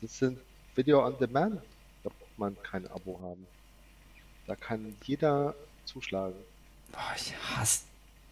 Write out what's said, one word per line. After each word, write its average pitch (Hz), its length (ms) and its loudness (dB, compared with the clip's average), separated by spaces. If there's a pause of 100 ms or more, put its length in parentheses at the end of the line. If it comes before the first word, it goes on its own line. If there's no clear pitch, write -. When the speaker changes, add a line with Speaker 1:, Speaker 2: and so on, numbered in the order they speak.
Speaker 1:
Das - 180 -10
sind 127 200 2 (360)
Video 135 320 8
on 127 120 -2
Demand. 143 420 2 (440)
Da 101 60 -2
braucht - 280 -20
man 101 240 -2
kein 92 280 -6
Abo 92 320 -8
haben. 90 240 -12 (1000)
Da 95 100 -4
kann 110 380 -6 (100)
jeder 143 500 2 (300)
zuschlagen. 95 520 -4 (560)
Speaker 2:
Boah, - 240 -6
ich - 180 -6 (220)
hasse - 260 2 (500)